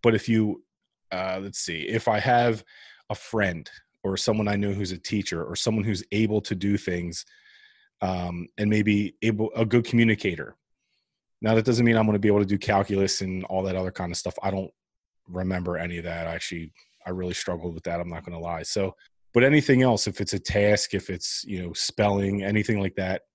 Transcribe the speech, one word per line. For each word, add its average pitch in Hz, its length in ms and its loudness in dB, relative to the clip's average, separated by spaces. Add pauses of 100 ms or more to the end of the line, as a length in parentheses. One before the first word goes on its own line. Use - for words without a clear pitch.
But 113 120 6
if 107 140 -2
you, 110 360 2 (460)
uh, 95 320 -4
let's 101 160 -10
see, 82 240 -6
if 110 240 -2
I 107 140 2
have 120 440 2 (460)
a 104 40 -2
friend 95 540 -4 (360)
or 98 120 -2
someone 107 300 0
I 104 80 0
know 101 160 0
who's 95 220 -4
a 87 60 -8
teacher 87 460 -4
or 85 120 -8
someone 110 280 0
who's 101 280 -2
able 104 300 2
to - 120 -6
do 98 220 2
things, 87 480 -6 (800)
um, 87 440 -4 (120)
and 104 120 2
maybe 104 520 2
able, 107 340 0
a 113 80 2
good 117 200 4
communicator. 104 720 2 (880)
Now, 110 120 4
that 110 100 4
doesn't 120 200 4
mean 117 120 6
I'm 110 100 4
gonna 104 140 2
be 107 80 4
able 104 120 6
to 98 60 2
do 98 120 0
calculus 98 600 0
and 92 240 -6
all 95 200 -2
that 92 100 -2
other 92 160 -2
kind 87 220 -6
of - 60 -6
stuff. - 240 -8
I 98 100 0
don't 95 180 -4 (560)
remember 90 500 -4
any 87 220 -6
of 85 60 -10
that. 82 240 -6
Actually, 82 440 -8 (320)
I 90 60 -10
really 90 240 -4
struggled 87 400 -6
with 80 100 -12
that. 85 160 -4
I'm 87 80 -6
not 82 160 -10
gonna 85 140 -10
lie. 85 240 -6
So, 95 320 -2 (400)
but 120 100 6
anything 139 380 6
else, 120 240 4
if 98 140 -6
it's 101 120 -2
a 101 60 -2
task, 104 560 2
if 95 160 -4
it's, - 360 -6
you 92 160 -6
know, 85 120 -8
spelling, 101 680 0
anything 104 380 0
like 95 160 -2
that 92 260 -4 (120)